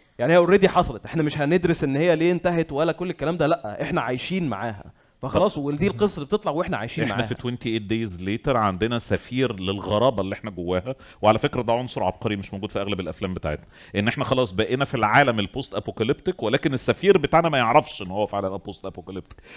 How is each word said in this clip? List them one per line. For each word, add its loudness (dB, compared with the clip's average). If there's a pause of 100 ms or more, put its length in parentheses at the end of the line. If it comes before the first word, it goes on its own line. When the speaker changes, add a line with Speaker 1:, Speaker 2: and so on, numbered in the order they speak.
(180)
Speaker 1:
يعني، 2
هي 8
already 6
حصلت، 2
إحنا -2
مش -2
هندرس 2
إن 0
هي 4
ليه 2
انتهت 0
ولا 0
كل -6
الكلام -4
ده، 2
لأ، -2
إحنا -2
عايشين -4
معاها. -6 (380)
فخلاص، 0
Speaker 2:
طب -6
Speaker 1:
ودي -2
القصة 0
اللي -8
بتطلع -2
وإحنا -4
عايشين -4
Speaker 2:
احنا -2
Speaker 1:
معاها. -2
Speaker 2:
في -6
twenty-eight -4
days -4
later -2
عندنا 0
سفير -2
للغرابة 0
اللي -6
احنا -10
جواها، -4 (280)
وعلى 6
فكرة 0
ده 0
عنصر -2
عبقري -2
مش -8
موجود -6
في -4
أغلب -2
الأفلام -4
بتاعتنا، -6 (320)
إن 0
احنا -2
خلاص 2
بقينا 0
في -6
العالم 4
البوست -6
أبوكاليبتيك، -4
ولكن 0
السفير 4
بتاعنا 2
ما 2
يعرفش 2
إن -8
هو -2
في -4
عالم -2
بوست -12
أبوكاليبتيك، -12 (200)